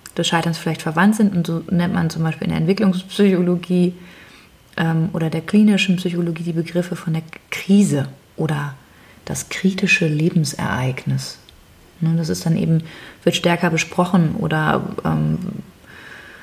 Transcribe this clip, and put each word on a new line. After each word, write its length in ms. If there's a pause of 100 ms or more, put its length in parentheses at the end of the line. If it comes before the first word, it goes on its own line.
(180)
des 100
Scheiterns 300
vielleicht 240
verwandt 340
sind. 200
Und 120
so 220
nennt 240
man 160
zum 140
Beispiel 220
in 60
der 100
Entwicklungspsychologie, 1300 (840)
ähm, 360
oder 160
der 120
klinischen 560
Psychologie 460
die 100
Begriffe 420
von 180
der 100 (280)
Krise 560 (300)
oder 360 (520)
das 240
kritische 580
Lebensereignis. 1300 (600)
Ne, 180
das 120
ist 160
dann 120
eben, 260 (400)
wird 120
stärker 340
besprochen 720
oder, 420 (240)
ähm, 320 (1040)